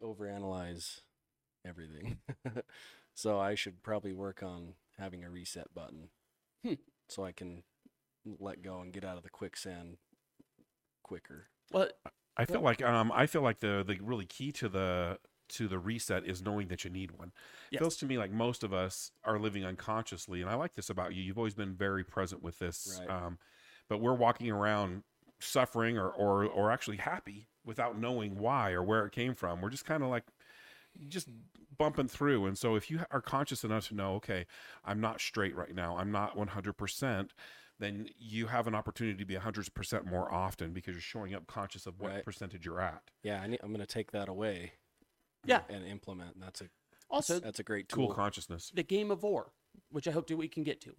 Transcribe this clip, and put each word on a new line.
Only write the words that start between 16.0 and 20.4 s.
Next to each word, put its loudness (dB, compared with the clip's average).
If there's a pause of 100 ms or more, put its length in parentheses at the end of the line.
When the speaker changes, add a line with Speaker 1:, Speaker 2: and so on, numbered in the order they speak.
Speaker 3:
is -4
knowing 0
that -4
you -6
need -4
one. -14 (420)
It -4
Speaker 2:
Yes. 0
Speaker 3:
feels 2
to -4
me 2
like 0
most 2
of 0
us 0 (120)
are 2
living 0
unconsciously, -4